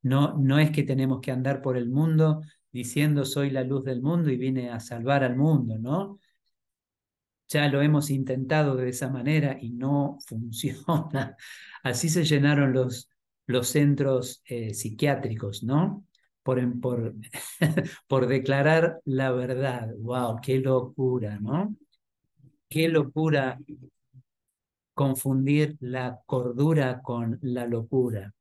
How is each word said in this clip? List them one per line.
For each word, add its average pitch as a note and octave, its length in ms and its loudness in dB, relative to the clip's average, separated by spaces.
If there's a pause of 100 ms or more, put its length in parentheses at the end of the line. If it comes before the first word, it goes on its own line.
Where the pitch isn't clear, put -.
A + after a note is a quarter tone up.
No, C3+ 360 2
no C3+ 200 4
es D#3 120 6
que D3 140 0
tenemos C3 360 0
que C3+ 120 -6
andar C3+ 300 -2
por B2+ 140 -2
el A#2+ 140 -2
mundo D#3 520 2 (300)
diciendo, C#3+ 520 0
"Soy C#3 260 -2
la C3 140 -2
luz C3+ 200 -2
del B2+ 180 -4
mundo D#3+ 280 2
y B2+ 60 0
vine B2+ 340 -2
a A#2 100 -8
salvar C3 440 0
al B2 120 0
mundo", C3 420 2
¿no? D#3 400 -4 (1300)
Ya D3 200 2
lo C#3 120 2
hemos D3 300 4
intentado C3+ 680 0
de B2+ 140 0
esa B2+ 180 -6
manera C#3 520 0
y A#2 100 -8
no C#3 520 -2
<laughs> - 40 -20
funciona. C3 1080 -4 (460)
Así B2+ 260 -2
se E3 160 2
llenaron C#3+ 480 4
los, B2+ 360 -2 (380)
los B2 220 0
centros, C#3 800 2
eh, A2+ 280 -6
psiquiátricos, A2 880 -4
¿no? C#3+ 420 0 (380)
Por, B2 380 0
por, A#2+ 340 -2 (460)
<laughs> D#3 480 0
por B2+ 180 2
declarar C#3 760 2
la C3 280 0
verdad. B2 640 -4
¡Guau! A#2 460 -4
¡Qué C3 160 0
locura!, B2+ 840 0
¿no? E3 340 -2 (960)
Qué D#3+ 200 0
locura C#3+ 680 0 (1300)
confundir C#3 880 2
la B2 460 -6
cordura B2+ 720 0
con A#2 400 -4
la B2 260 -4
locura. A#2 760 -2